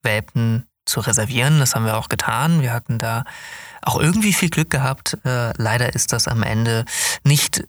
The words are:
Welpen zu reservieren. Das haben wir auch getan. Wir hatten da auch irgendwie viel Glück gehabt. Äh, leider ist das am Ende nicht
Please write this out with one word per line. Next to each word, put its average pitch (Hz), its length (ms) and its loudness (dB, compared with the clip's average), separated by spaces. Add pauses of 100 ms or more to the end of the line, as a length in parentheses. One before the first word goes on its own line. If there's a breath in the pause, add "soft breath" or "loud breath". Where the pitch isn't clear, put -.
Welpen 113 640 0 (200)
zu - 140 -2
reservieren. 123 580 2
Das 127 160 2
haben 113 100 0
wir 110 140 0
auch - 100 -6
getan. 139 540 0
Wir 120 100 0
hatten 117 260 -2
da 113 260 -2 (580 loud breath)
auch - 180 -2
irgendwie 202 320 2
viel 170 160 2
Glück 160 220 0
gehabt. 135 560 -2
Äh, 120 340 0
leider 117 340 0
ist - 200 -2
das 117 120 0
am 113 160 0
Ende 113 440 0 (360 loud breath)
nicht - 460 2